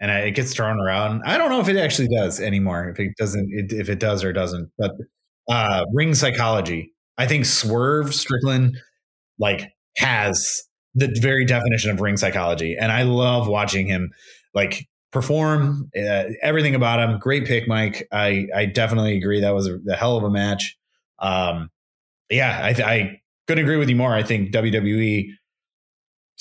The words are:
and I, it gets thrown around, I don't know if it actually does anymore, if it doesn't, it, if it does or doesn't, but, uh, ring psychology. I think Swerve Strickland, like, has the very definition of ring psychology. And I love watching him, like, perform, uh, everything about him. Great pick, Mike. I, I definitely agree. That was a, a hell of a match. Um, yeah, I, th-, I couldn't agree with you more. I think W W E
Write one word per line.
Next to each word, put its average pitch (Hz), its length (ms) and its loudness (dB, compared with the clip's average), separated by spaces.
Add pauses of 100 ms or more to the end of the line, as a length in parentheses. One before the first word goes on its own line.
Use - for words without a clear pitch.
and 104 100 -2
I, 101 100 2
it 104 120 -2
gets 123 220 -2
thrown 110 260 -2
around, 104 440 -2
I 208 140 0
don't 330 120 2
know 254 100 2
if 185 80 2
it 196 80 2
actually 151 320 0
does 101 320 0
anymore, 98 500 -2
if 87 80 -8
it 98 180 -4
doesn't, 101 360 -2
it, 101 200 -6
if 104 160 -4
it 101 120 -4
does 104 240 0
or 95 80 -2
doesn't, 87 460 -4
but, 104 140 -2 (560)
uh, 104 440 2
ring 151 220 2
psychology. 113 760 0 (240)
I 123 100 0
think 139 200 2
Swerve 135 680 0
Strickland, 131 600 0 (600)
like, 104 340 -2 (240)
has 107 680 0 (300)
the 127 260 2
very 135 240 2
definition 120 460 0
of 98 100 -2
ring 101 160 0
psychology. 87 600 -2
And 110 140 -2
I 117 120 2
love 123 440 2
watching 104 400 0
him, 92 240 -2 (440)
like, - 340 -2 (240)
perform, 143 840 0
uh, 101 280 0 (180)
everything 151 320 2
about 120 260 2
him. 113 180 0
Great 135 280 0
pick, 117 220 0
Mike. 110 440 -2
I, 101 420 0
I 104 120 0
definitely 107 500 0
agree. 101 240 0
That 101 140 2
was 98 140 0
a, 90 100 -6 (100)
a 117 80 0
hell 120 200 0
of 107 80 -2
a 104 60 0
match. 101 460 -2 (440)
Um, 90 500 -2 (600)
yeah, 123 320 0
I, 107 100 0
th-, 120 140 0
I 107 340 -2 (260)
couldn't 160 180 2
agree 151 140 2
with 147 100 2
you 123 80 4
more. 123 160 2
I 107 100 2
think 101 300 0
W 113 200 2
W 104 240 2
E 107 380 0 (1080)